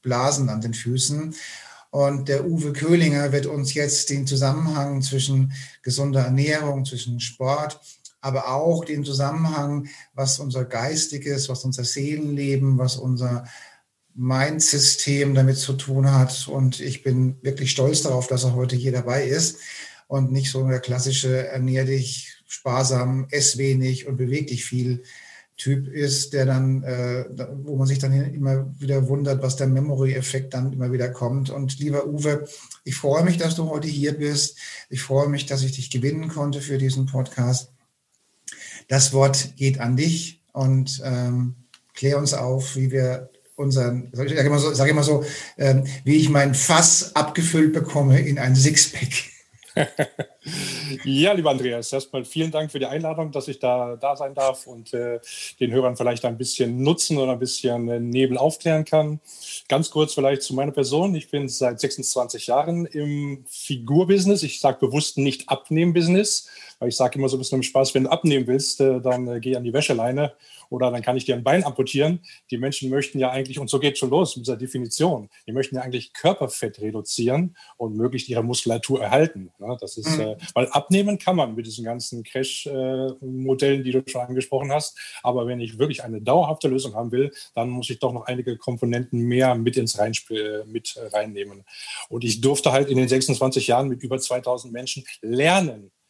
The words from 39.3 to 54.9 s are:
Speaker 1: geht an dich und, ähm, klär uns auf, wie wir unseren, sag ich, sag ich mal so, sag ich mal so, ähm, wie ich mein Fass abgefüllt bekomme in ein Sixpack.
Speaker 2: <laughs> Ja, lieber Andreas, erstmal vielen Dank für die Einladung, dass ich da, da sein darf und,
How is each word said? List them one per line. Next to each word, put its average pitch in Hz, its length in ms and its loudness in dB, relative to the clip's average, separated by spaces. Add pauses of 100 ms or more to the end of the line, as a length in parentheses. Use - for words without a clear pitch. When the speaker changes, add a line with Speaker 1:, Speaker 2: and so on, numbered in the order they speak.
Speaker 1:
geht 135 240 2
an 120 160 0
dich 165 460 0 (100)
und, 131 540 0
ähm, 123 500 -2 (380)
klär 143 240 2
uns 139 160 0
auf, 131 420 -2
wie 131 160 0
wir 127 380 0 (280)
unseren, 123 560 0
sag 127 120 -2
ich, 139 100 -2
sag 143 80 4
ich 143 60 6
mal 147 80 4
so, 143 160 2
sag 135 140 4
ich 151 80 6
mal 147 80 4
so, 143 200 2 (320)
ähm, 135 300 4 (180)
wie 143 120 6
ich 139 140 6
mein 139 260 4
Fass - 600 4
abgefüllt 156 580 4
bekomme 139 460 4
in 135 200 0
ein 127 160 4
Sixpack. - 720 4 (460)
Speaker 2:
<laughs> - 120 2 (1160)
Ja, 143 280 4
lieber 160 180 2
Andreas, 127 420 -2
erstmal 135 320 -4
vielen 160 240 -2
Dank 156 220 -4
für 143 80 -6
die 131 80 -2
Einladung, 156 440 -4
dass 139 160 -4
ich 139 120 -10
da, 123 360 0
da 139 220 -2
sein 139 160 -6
darf 135 320 0
und, 117 260 -20